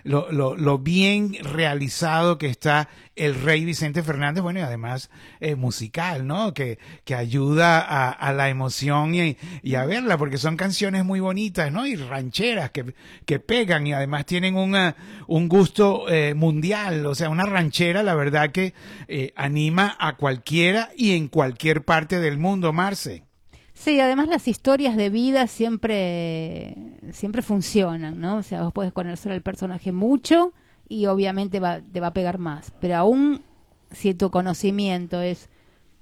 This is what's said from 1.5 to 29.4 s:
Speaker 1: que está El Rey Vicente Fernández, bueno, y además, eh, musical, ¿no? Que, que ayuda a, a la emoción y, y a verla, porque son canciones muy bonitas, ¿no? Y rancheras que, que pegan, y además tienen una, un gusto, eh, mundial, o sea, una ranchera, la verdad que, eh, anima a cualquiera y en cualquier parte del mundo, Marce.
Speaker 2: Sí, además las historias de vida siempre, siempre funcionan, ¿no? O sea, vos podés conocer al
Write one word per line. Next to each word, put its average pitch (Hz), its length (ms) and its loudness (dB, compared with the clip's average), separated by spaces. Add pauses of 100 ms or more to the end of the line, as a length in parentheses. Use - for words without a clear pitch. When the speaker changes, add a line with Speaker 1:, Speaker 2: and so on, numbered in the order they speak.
Speaker 1:
que 151 80 -4
está 147 420 0 (280)
El 147 180 0
Rey 156 300 2
Vicente 160 380 -2
Fernández, 151 400 -2
bueno, 180 180 -4
y - 20 -4
además, 120 480 -6 (300)
eh, 151 160 -2
musical, 131 720 -4
¿no? 185 280 -2
Que, 123 240 -4 (260)
que 135 100 -4
ayuda 143 640 4
a, 139 300 0
a 139 220 -2
la 139 180 2
emoción 143 640 0
y, 165 220 0 (260)
y 131 120 -2
a 127 100 0
verla, 208 340 0
porque 139 200 -2
son 160 180 -2
canciones 190 480 -2
muy 190 160 -2
bonitas, 185 520 -2
¿no? 233 140 -4
Y 262 100 -4
rancheras 139 760 -4
que, 123 240 -8 (300)
que 160 160 0
pegan, 175 460 0
y 147 80 -2
además 139 320 -4
tienen 185 300 0
una, 190 380 2 (320)
un 170 220 2
gusto, 196 600 6
eh, 151 260 2
mundial, 160 720 0
o 143 80 -2
sea, 156 160 -2
una 170 160 0
ranchera, 175 560 2
la 196 120 2
verdad 147 380 2
que, 185 220 -2 (340)
eh, 139 280 -6
anima 156 640 0
a 151 180 -2
cualquiera 170 800 0
y 214 200 2
en 156 120 -2
cualquier 151 560 0
parte 165 360 2
del 147 180 0
mundo, 180 340 0
Marce. 170 520 -4 (480)
Speaker 2:
Sí, 294 260 0
además 269 300 4
las 320 180 0
historias 262 500 2
de 202 140 2
vida 247 380 2
siempre, 175 1300 -4 (360)
siempre 214 300 -4
funcionan, 170 800 -2
¿no? 185 160 -2
O 214 60 -4
sea, 175 200 -6
vos 170 100 -2
podés 190 200 -4
conocer 175 400 -6
al 185 100 -6